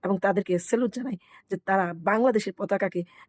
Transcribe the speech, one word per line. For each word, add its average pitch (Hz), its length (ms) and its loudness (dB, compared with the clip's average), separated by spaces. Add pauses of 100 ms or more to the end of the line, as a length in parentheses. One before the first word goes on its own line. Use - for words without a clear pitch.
এবং 196 140 2
তাদেরকে 185 420 0
স্যালুট 240 340 0
জানাই 247 240 -6 (320)
যে 190 80 -4
তারা 190 360 0
বাংলাদেশের 208 600 2
পতাকাকে 190 500 -2 (260)